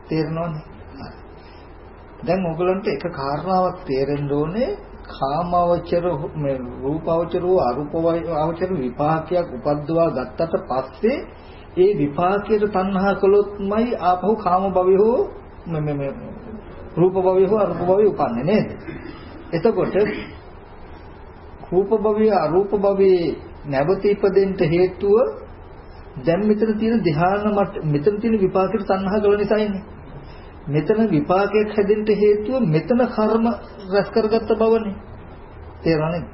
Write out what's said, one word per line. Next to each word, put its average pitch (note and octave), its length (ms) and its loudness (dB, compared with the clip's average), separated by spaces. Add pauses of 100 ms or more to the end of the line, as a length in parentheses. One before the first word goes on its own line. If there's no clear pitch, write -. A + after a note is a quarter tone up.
තේරෙනවද? D#3+ 520 -4 (360)
හරි. - 240 -16 (1000)
දැන් F#3 260 0
ඔයගලන්ට F3+ 440 0
එක C#3+ 220 -4
කාරණාවක් F3 720 -2
තේරෙන්න C#3 480 -2
ඕනේ E3+ 400 -2 (360)
කාමාවචර F3 1000 0
හෝ D#3+ 240 -4
මේ C#3 240 -2 (200)
රූපාවචර E3 680 -2
හෝ F#3 180 4
අරූපාවචර E3 1120 0
විපාකයක් D#3 800 0
උපද්දවා D3 580 0
ගත්තට C3 440 -4 (100)
පස්සේ G#3 540 -2 (560)
ඒ F#3 200 6
විපාකයට G3+ 720 2
තණ්හා G3 480 0
කළොත්මයි G3+ 760 2 (100)
ආපහු F3+ 380 2
කාම F#3+ 320 0
භවය F#3 280 4
හෝ A3+ 220 4 (460)
මේ, D#3+ 180 -4
මේ, D3 120 -2
මේ C#3 160 -4 (840)
රූප F#3 220 2
භවය F#3 300 4
හෝ G#3+ 140 2
අරූප E3+ 220 0
භවය F#3+ 260 4
උපන්නේ C#3 380 0
නේද? G#3+ 240 2 (760)
එතකොට F3 480 0 (1700)
රූප G3 300 0
භවය G#3+ 400 2
අරූප F3 400 2
භවයේ F#3+ 640 4 (260)
නැවත D3+ 420 0
ඉපදෙන්න G3 480 4 (120)
හේතුව F3+ 520 2 (1000)
දැන් E3+ 240 2
මෙතන G#3+ 320 4
තියෙන A3+ 260 2
ධ්‍යාන F3 480 2
මට-, G3 340 0
මෙතන D3+ 340 2
තියෙන A3 200 0
විපාකයට F#3+ 480 0
තණ්හා G3 360 0
කළ G3+ 160 4
නිසායිනේ. G#3 460 0 (800)
මෙතන D#3 420 0
විපාකයක් G3+ 640 2
හැදෙන්න G#3+ 440 2
හේතුව G#3 500 2
මෙතන D#3+ 420 2
කර්ම A3 400 0 (400)
රැස් F#3+ 240 0
කරගත්ත A3 420 0
බවනේ. A3 440 2 (840)
තේරුණා D#3+ 340 0
නේද? E3+ 220 -6